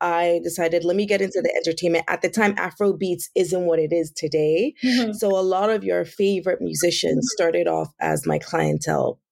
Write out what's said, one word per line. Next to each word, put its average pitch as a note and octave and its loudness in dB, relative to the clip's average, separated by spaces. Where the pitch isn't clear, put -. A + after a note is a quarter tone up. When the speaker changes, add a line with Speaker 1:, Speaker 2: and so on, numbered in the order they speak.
Speaker 1:
I E3+ 2
decided, E3+ 0
let F3 0
me G#3 0
get G3+ 2
into F#3+ -2
the E3+ 0
entertainment. E3+ 0
At F3+ -2
the F3+ 0
time, G#3 2
Afro F#3+ 0
beats F3 -4
isn't F3+ 2
what E3 2
it D#3 0
is E3 0
today. D#3+ 0
Speaker 2:
Mm-hmm. A#3+ 2
Speaker 1:
So G3+ 0
a F#3+ 2
lot F#3+ 2
of G#3 -2
your F3 0
favorite F#3 0
musicians E3 0
Speaker 2:
Mm-hmm. - -4
Speaker 1:
started E3+ 2
off D#2+ -2
as D#3 -2
my D2+ 0
clientele B2+ -2